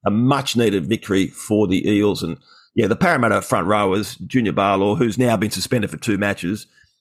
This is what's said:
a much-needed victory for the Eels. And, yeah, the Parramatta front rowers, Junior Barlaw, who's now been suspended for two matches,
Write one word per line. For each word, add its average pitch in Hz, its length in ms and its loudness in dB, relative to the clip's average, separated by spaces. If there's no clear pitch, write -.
a 104 60 0
much-needed 113 760 0
victory 98 400 0
for 107 400 0
the 92 220 0
Eels. 101 340 2
And, 82 140 -6
yeah, 110 120 2
the 104 80 0
Parramatta 117 460 2
front 92 260 -2
rowers, 101 480 0
Junior 101 380 -2
Barlaw, 101 420 2
who's 117 220 0
now 123 200 2
been 101 140 -2
suspended 101 400 -4
for 78 60 -12
two 104 200 -2
matches, 101 480 -4